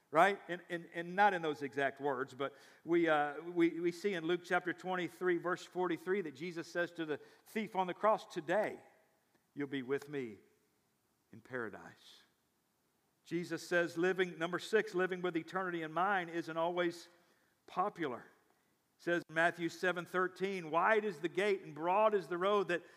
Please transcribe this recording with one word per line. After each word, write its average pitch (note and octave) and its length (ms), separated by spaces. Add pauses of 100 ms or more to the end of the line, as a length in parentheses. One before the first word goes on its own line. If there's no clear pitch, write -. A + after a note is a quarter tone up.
(120)
right? G3 260 (120)
And, F3 100 (100)
and, E3+ 140 (100)
and F3 220
not G3+ 180
in F3 80
those D3+ 200
exact C3+ 400
words, C3+ 320
but C3+ 180 (320)
we, E3 240
uh, D3 220 (240)
we, E3 260
we E3+ 140
see G3 220
in E3 100
Luke F3 180
chapter F3 300
twenty-three, F3+ 640
verse F3 260
forty-three, F3+ 600
that D3 120
Jesus E3 320
says F3 240
to E3 140
the D3 140 (340)
thief A3 220
on F#3 120
the F3 60
cross, G#3 320
"Today E3 480 (800)
you'll C#3+ 140
be C3+ 160
with C3+ 260
me B2+ 260 (960)
in A#2 80
paradise." A2+ 420 (1400)
Jesus E3 400
says E3+ 320
living, F3+ 400
number E3 220
six, G#3+ 340
living F3+ 280
with F3 160
eternity E3+ 460
in D#3 100
mind F3 380
isn't D#3+ 260
always F3 500 (580)
popular. C3+ 600 (720)
It - 60
says E3+ 260
in D#3 60
Matthew E3+ 340
seven F3 360
thirteen, F#3 640
"Wide G#3 360
is F#3 140
the E3 100
gate F#3+ 340
and D#3 100
broad F#3 400
is F3+ 140
the F3 100
road G3 300
that E3+ 140 (160)